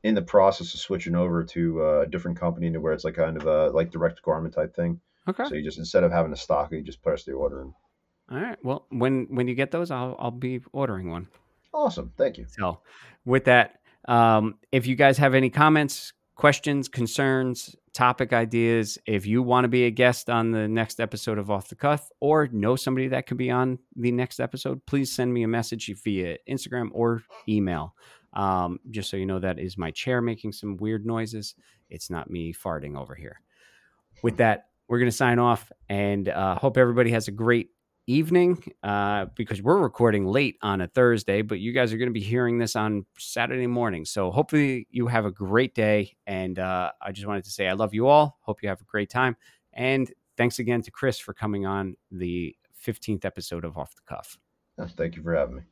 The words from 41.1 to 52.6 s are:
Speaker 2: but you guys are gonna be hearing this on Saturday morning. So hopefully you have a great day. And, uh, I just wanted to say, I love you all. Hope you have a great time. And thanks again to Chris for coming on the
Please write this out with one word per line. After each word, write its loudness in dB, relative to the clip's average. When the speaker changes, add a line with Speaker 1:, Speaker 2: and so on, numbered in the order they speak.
Speaker 2:
but -4
you -4
guys 2
are -4
gonna -2
be -4
hearing 0
this -2
on -2
Saturday -4
morning. -2
So -2
hopefully 0
you -2
have 0
a -2
great 0
day. 0
And, -6
uh, -2
I -12
just -12
wanted -6
to -18
say, -2
I 0
love -2
you 2
all. 4
Hope -8
you -4
have -6
a -20
great -4
time. 0
And -2
thanks 0
again 0
to -14
Chris -2
for -14
coming -4
on -4
the -6